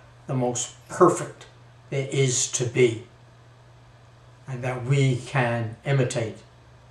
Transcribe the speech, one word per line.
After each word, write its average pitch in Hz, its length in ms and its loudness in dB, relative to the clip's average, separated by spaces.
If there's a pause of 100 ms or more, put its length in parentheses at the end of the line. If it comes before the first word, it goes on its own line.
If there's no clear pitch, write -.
(260)
the 147 60 -6
most 123 420 -2 (140)
perfect - 560 2 (460)
there 135 200 -4
is 135 420 0
to 131 120 -2
be, 117 420 2 (1400)
and 123 160 -8
that 127 220 -4
we 135 300 2
can 117 680 -2
imitate 123 540 0 (520)